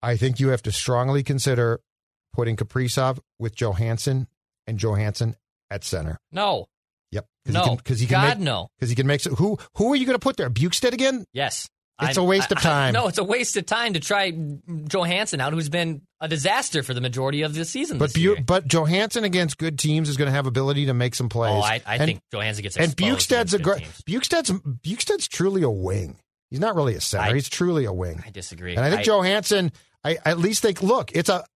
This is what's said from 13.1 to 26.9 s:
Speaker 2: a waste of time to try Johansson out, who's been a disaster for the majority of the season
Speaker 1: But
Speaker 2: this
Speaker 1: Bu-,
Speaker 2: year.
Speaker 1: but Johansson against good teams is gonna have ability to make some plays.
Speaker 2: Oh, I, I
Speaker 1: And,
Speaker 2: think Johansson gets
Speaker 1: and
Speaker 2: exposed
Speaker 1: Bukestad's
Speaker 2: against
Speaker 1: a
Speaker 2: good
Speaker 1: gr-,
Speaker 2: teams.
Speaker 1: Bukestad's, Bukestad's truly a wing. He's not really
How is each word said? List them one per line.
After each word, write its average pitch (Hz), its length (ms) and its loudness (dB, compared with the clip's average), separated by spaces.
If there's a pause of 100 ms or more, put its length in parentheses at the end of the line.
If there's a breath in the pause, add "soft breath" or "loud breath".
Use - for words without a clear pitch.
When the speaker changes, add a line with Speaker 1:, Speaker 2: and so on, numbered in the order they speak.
Speaker 2:
a 202 40 2
waste 226 320 0
of 190 100 -2
time 226 280 0
to 160 80 -2
try 196 300 0 (580)
Johansson 180 500 0
out, 135 140 -2
who's 160 160 -2
been 165 320 -2 (180)
a 160 80 -8
disaster 160 560 0
for 131 100 -6
the 123 60 -4
majority 131 440 -2
of 156 120 -4
the 165 80 -4
season 254 360 -6
Speaker 1:
But 147 80 2
Speaker 2:
this - 80 -4
Speaker 1:
Bu-, 160 60 2
Speaker 2:
year. 196 240 4
Speaker 1:
but 180 220 2
Johansson 180 560 2
against 180 340 0
good 156 220 -4
teams 151 300 2
is 139 80 -2
gonna 139 140 2
have 139 140 2
ability 135 420 0
to 135 60 2
make 123 220 0
some 120 140 -2
plays. 113 260 0
Speaker 2:
Oh, 104 60 2
I, 110 240 0
I 104 100 -4
Speaker 1:
And, 139 100 2
Speaker 2:
think 160 160 -2 (120)
Johansson 107 300 -4
gets 101 120 -8
Speaker 1:
and 160 160 2
Speaker 2:
exposed 127 60 -6 (320)
Speaker 1:
Bukestad's - 20 6
Speaker 2:
against 226 220 2
Speaker 1:
a 208 60 2
Speaker 2:
good 160 40 -6
Speaker 1:
gr-, 180 160 2
Speaker 2:
teams. - 220 -16
Speaker 1:
Bukestad's, 262 500 -2
Bukestad's 180 800 -4
truly 190 340 0
a 131 60 2
wing. 92 480 -4 (320)
He's 131 100 -8
not 208 160 0
really 139 200 2